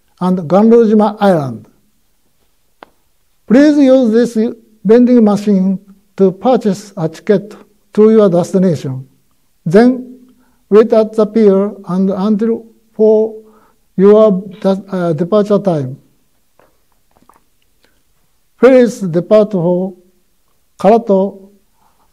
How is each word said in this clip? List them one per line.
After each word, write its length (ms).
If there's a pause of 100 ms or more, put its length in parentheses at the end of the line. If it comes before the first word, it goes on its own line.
(200)
and 180
Ganrojima 840
Island. 480 (1800)
Please 320
use 320
this 440 (300)
vending 400
machine 540 (380)
to 160
purchase 640
a 120
ticket 480 (380)
to 160
your 180
destination. 800 (560)
Then 680 (340)
wait 240
at 220
the 120
pier 460 (160)
and 220
until 560 (260)
for 500 (540)
your 460 (180)
de-, 280
uh, 260
departure 440
time. 420 (2500)
Ferries 420
depart 520
for 440 (840)
Karato 720 (640)